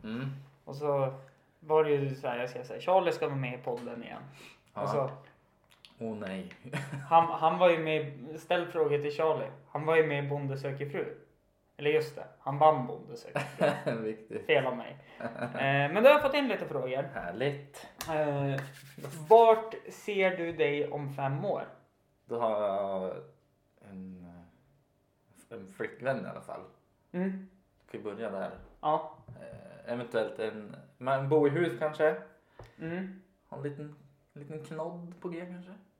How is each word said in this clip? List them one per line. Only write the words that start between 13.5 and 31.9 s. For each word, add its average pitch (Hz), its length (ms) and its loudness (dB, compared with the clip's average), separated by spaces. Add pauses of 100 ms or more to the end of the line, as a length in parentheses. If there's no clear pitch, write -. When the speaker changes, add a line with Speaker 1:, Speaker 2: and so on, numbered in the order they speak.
Speaker 1:
<laughs> 113 100 -4
Viktigt. 110 440 -8
Speaker 2:
Fel 120 200 4
av 123 120 -2
mig. 113 200 -12 (220)
Eh, 139 760 0
men - 20 -4
då 208 60 4
har 254 80 12
jag 294 120 8
fått 285 120 0
in 143 140 0
lite 185 180 -2
frågor. 131 380 -4 (100)
Speaker 1:
Härligt. 113 760 -6 (220)
Speaker 2:
Eh, 143 520 0 (680)
vart 226 460 8 (140)
ser 190 480 0
du 170 160 -4
dig 147 380 0
om 143 220 -6
fem 139 320 -2
år? 185 220 -2 (580)
Speaker 1:
Då 117 140 -6
har 110 220 2
jag 98 520 -2 (800)
en, 92 420 -16 (1160)
en 101 180 -14
flickvän 120 580 -4
i 92 40 -10
alla - 120 -12
fall. - 200 -12 (500)
Speaker 2:
Mm. 190 380 -4 (380)
Speaker 1:
Ska - 100 -12
vi 104 60 -12
börja 104 260 -6
där? 98 220 -6 (300)
Speaker 2:
Ja. 156 300 0 (300)
Speaker 1:
Eh, - 520 -14
eventuellt 117 460 -2
en, 107 360 -8 (220)
men 135 320 -2
bo 147 180 6
i - 20 4
hus 165 300 0
kanske. 156 360 2 (640)